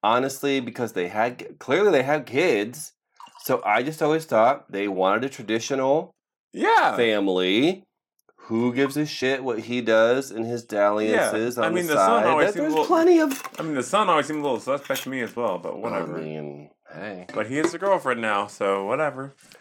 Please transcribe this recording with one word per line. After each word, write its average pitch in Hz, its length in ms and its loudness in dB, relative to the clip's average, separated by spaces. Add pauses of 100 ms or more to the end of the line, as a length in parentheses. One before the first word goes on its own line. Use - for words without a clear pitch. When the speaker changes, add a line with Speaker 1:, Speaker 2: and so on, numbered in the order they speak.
Speaker 1:
honestly, 135 580 0
because 117 340 -6
they 90 140 -2
had, 110 520 -4
clearly 190 320 2
they 139 100 4
have 139 240 0
kids, 127 680 -2 (500)
so 131 200 0
I 107 200 2
just 156 180 -6
always 156 240 0
thought 117 460 2
they 101 160 -2
wanted 98 360 2
a 135 60 -4
traditional 135 840 -2 (420)
Speaker 2:
Yeah. 359 420 2
Speaker 1:
family. 104 880 2 (640)
Who 120 280 0
gives 139 240 0
a 151 80 0
shit 131 380 -2
what 117 160 -4
he 120 220 -4
does 113 500 4
in 113 120 -6
his 117 220 -6
dalliances 107 920 2
Speaker 2:
Yeah. 120 60 0
I 160 40 0
Speaker 1:
on 170 80 -2
Speaker 2:
mean, 180 100 -2
Speaker 1:
the 156 80 0
Speaker 2:
the 110 60 4
son - 240 4
Speaker 1:
side? - 60 4
Speaker 2:
always - 180 4
Speaker 1:
That 208 80 -2
Speaker 2:
seems 170 80 -4
Speaker 1:
there's 302 100 -2
Speaker 2:
a - 40 0
little - 100 2
Speaker 1:
plenty 330 320 6
of 277 240 -2 (160)
Speaker 2:
I - 20 -6
mean, 156 140 -4
the 127 80 -2
son 190 260 0
always 151 160 4
seemed 151 140 -6
a - 20 -4
little 131 180 -2
suspect 135 440 -4
to 131 60 -10
me 131 120 -6
as 101 140 -6
well, 104 240 -2
but 85 200 -8
whatever. 95 380 -6
Speaker 1:
I 80 40 -8
mean, 73 500 -12 (200)
hey. 92 440 -14
Speaker 2:
But 110 120 -4
he 131 100 -6
has 170 180 -2
a - 20 -12
girlfriend 160 420 0
now, 104 280 0
so 98 380 -2
whatever. 135 500 -4 (260)